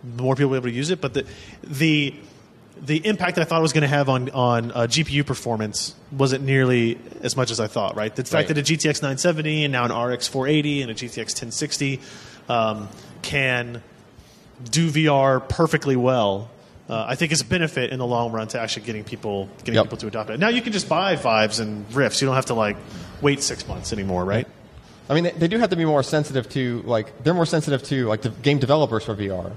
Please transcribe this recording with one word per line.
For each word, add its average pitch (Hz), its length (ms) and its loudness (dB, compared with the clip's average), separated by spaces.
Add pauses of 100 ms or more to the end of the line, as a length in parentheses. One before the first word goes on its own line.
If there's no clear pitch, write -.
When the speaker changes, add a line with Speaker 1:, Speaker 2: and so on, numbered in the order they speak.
(160)
Speaker 1:
the 117 80 -4
more 131 100 4
people 139 160 4
will 135 100 2
be 123 80 -4
able - 40 0
to 117 40 -4
use 147 140 -2
it, 180 100 0
but 139 140 -4
the, 139 100 0 (380)
the, 147 520 2 (720)
the 156 220 0
impact 185 320 0
I 165 60 4
thought 165 160 2
it - 20 4
was 160 100 4
gonna 151 140 4
have 143 220 4
on, 127 220 2
on, 120 420 2
uh, 117 160 2
G 151 160 2
P 139 100 -4
U 143 100 2
performance 110 680 -4 (160)
wasn't 135 340 2
nearly 127 540 4 (240)
as - 140 -2
much 127 160 0
as 113 80 -4
I 107 80 0
thought, 101 280 -2
right? 107 180 -4
The 131 100 -4
fact - 100 -6
Speaker 2:
Right. 151 140 2
Speaker 1:
that 151 100 0
a 143 40 0
G 147 140 2
T 156 120 0
X 143 140 0
nine 135 160 -4
seventy 151 460 0
and 143 80 0
now 123 120 2
an 120 80 0
R 120 180 -2
X 123 160 -4
four 131 220 -2
eighty 147 340 2
and 117 80 -6
a 110 40 -8
G 120 140 -10
T 120 120 -8
X 110 120 -6
ten 117 200 -8
sixty, 139 480 -4 (480)
um, 110 400 0 (340)
can 123 600 -2 (880)
do 165 180 2
V 156 200 2
R 135 320 4
perfectly 143 560 0
well, 113 540 2 (380)
uh, 113 180 -4
I 127 80 -4
think 151 180 0
is 151 80 2
a 120 40 -6
benefit 156 480 -2
in 127 60 -6
the 123 80 -2
long 117 260 0
run 110 160 -4
to 120 120 -6
actually 110 260 -6
getting 107 180 -6
people, 101 440 -6 (100)
getting 120 160 -4
Speaker 2:
Yep. 113 100 6
Speaker 1:
people 110 140 -6
to 113 100 -8
adopt 107 220 -6
it. 113 100 -4
Now 208 80 4
you 240 140 0
can 240 100 -6
just 160 160 -2
buy 170 280 2
Vives 110 440 2
and 107 240 -6 (100)
Rifts. 131 260 2
You 135 60 2
don't 131 80 2
have 131 120 2
to, 127 80 -2
like, 104 220 0 (440)
wait 139 220 2
six - 260 -4
months 95 240 -6
anymore, 95 320 -2
right? 107 220 0 (640)
Speaker 2:
I 139 40 4
mean, 170 100 4
they, 175 80 2
they 170 160 0
do 220 100 2
have 220 120 4
to 185 60 0
be 165 80 2
more 147 180 4
sensitive 135 480 0
to, 120 360 -2
like, 113 380 -2
they're 160 100 4
more 170 120 4
sensitive 151 380 0
to, 131 220 0
like, 107 160 0
the 113 80 0
game 143 280 2
developers 123 460 2
for 113 100 -4
V 98 160 -4
R 90 260 -6